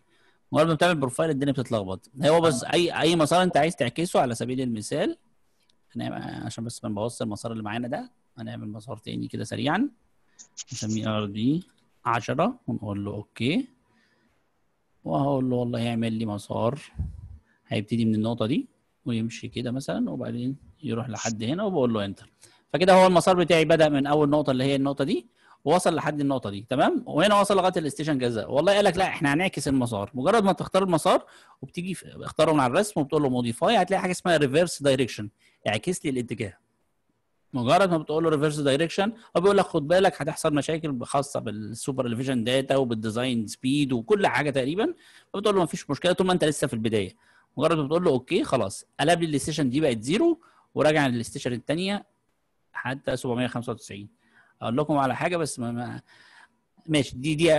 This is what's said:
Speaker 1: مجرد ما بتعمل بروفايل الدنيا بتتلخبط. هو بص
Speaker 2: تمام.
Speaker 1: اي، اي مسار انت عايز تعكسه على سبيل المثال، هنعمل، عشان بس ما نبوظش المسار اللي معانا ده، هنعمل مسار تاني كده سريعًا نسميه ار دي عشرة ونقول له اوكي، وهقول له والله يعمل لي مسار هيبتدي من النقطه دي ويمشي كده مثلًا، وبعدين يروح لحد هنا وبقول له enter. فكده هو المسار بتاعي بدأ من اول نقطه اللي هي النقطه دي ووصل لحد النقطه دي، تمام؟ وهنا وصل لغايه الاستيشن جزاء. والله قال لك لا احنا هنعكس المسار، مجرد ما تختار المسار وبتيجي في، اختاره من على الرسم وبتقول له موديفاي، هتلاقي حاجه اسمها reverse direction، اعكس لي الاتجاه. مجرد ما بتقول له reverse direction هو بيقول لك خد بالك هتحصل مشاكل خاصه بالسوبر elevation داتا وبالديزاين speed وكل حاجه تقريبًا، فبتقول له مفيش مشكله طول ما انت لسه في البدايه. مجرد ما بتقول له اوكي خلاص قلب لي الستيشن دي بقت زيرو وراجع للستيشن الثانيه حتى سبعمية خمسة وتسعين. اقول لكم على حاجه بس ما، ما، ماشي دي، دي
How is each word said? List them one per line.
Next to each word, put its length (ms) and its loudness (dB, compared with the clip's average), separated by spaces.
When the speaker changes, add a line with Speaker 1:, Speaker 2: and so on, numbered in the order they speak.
Speaker 1:
مجرد 140 4
ما 80 2
بتعمل 200 4
بروفايل 360 -2
الدنيا 220 0
بتتلخبط. 580 -4
هو 160 6
بص 200 2
Speaker 2:
تمام. 140 -6
Speaker 1:
اي، 260 0
اي 160 2
مسار 260 4
انت 140 2
عايز 200 2
تعكسه 440 -2
على 140 0
سبيل 260 -6
المثال، 580 -4
هنعمل، 500 -8
عشان 180 -10
بس 200 -12
ما 60 -6
نبوظش 320 -6
المسار 300 -8
اللي 100 -8
معانا 260 -6
ده، 240 -8
هنعمل 300 -12
مسار 280 -12
تاني 320 -10
كده 160 -8
سريعًا 440 -2
نسميه 460 -4
ار 80 -4
دي 360 -2
عشرة 640 -2
ونقول 380 -6
له 60 -6
اوكي، 580 -4
وهقول 460 0
له 60 0
والله 220 -2
يعمل 340 -2
لي 140 -4
مسار 540 -4
هيبتدي 380 -2
من 100 2
النقطه 320 -2
دي 220 -2
ويمشي 420 -6
كده 220 -6
مثلًا، 400 -4
وبعدين 460 -6
يروح 260 -6
لحد 340 -6
هنا 200 -4
وبقول 320 0
له 100 0
enter. 260 -12
فكده 220 6
هو 120 10
المسار 300 6
بتاعي 280 4
بدأ 240 6
من 180 2
اول 240 4
نقطه 200 2
اللي 140 0
هي 120 2
النقطه 280 0
دي 220 -2
ووصل 300 4
لحد 260 -2
النقطه 300 0
دي، 180 -8
تمام؟ 380 2
وهنا 340 4
وصل 160 4
لغايه 200 4
الاستيشن 420 -2
جزاء. 340 -2
والله 220 4
قال 100 4
لك 120 4
لا 80 2
احنا 300 0
هنعكس 340 -2
المسار، 460 -2
مجرد 300 2
ما 80 4
تختار 300 0
المسار 420 2
وبتيجي 320 -8
في، 300 -16
اختاره 280 2
من 80 4
على 100 4
الرسم 300 0
وبتقول 220 0
له 60 2
موديفاي، 540 2
هتلاقي 180 0
حاجه 100 -2
اسمها 260 0
reverse 460 2
direction، 460 0
اعكس 360 -2
لي 60 -2
الاتجاه. 460 -6
مجرد 380 4
ما 80 0
بتقول 260 -2
له 60 4
reverse 300 0
direction 520 0
هو 40 2
بيقول 160 6
لك 80 6
خد 240 -2
بالك 340 4
هتحصل 320 -2
مشاكل 500 -2
خاصه 360 -2
بالسوبر 680 -6
elevation 380 -2
داتا 320 2
وبالديزاين 720 -2
speed 460 0
وكل 340 0
حاجه 240 0
تقريبًا، 440 -2
فبتقول 220 0
له 60 4
مفيش 280 -4
مشكله 220 0
طول 140 2
ما 60 2
انت 120 2
لسه 220 0
في 80 -4
البدايه. 420 -2
مجرد 200 2
ما 60 0
بتقول 220 0
له 60 4
اوكي 340 0
خلاص 400 -2
قلب 220 2
لي 140 -2
الستيشن 340 -2
دي 100 0
بقت 200 0
زيرو 400 0
وراجع 320 4
للستيشن 460 -4
الثانيه 540 -4
حتى 440 -6
سبعمية 300 -2
خمسة 260 -6
وتسعين. 360 -12
اقول 140 -2
لكم 200 0
على 200 2
حاجه 200 -2
بس 220 -4
ما، 140 -6
ما، 280 -8
ماشي 320 0
دي، 160 -2
دي 240 4